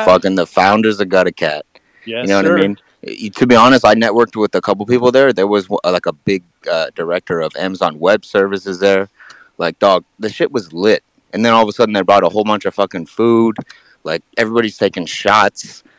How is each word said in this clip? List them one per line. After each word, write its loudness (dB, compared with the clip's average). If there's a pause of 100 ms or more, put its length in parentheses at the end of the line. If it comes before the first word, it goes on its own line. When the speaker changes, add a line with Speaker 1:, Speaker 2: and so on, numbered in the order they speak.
Speaker 1:
fucking 2
the -2
founders 0
of -2
Gutter 2
Cat. -6 (380)
Speaker 2:
Yes, -10
Speaker 1:
You -4
know 2
Speaker 2:
sir. 0
Speaker 1:
what 0
I -2
mean? -8 (240)
Y-, -12
to 2
be 4
honest, 6
I 6
networked 0
with -2
a 0
couple -4
people 2
there. 4
There 0
was, -2
uh, -2
like, -2
a -4
big, -4 (280)
uh, -2
director -6
of -6
Amazon -4
Web 0
Services -4
there. 0 (500)
Like, -4
dog, 2 (140)
the -8
shit -4
was -8
lit. 0 (300)
And -2
then 4
all 4
of 0
a -8
sudden, 0
they 0
brought 4
a 2
whole -2
bunch -2
of -6
fucking -6
food. 0 (480)
Like, -6 (160)
everybody's -2
taking -2
shots. -2 (160)